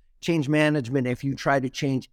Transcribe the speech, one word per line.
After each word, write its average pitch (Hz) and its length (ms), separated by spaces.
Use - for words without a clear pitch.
Change 156 260
management, 147 580
if 123 160
you 139 120
try 139 260
to 127 80
change 135 440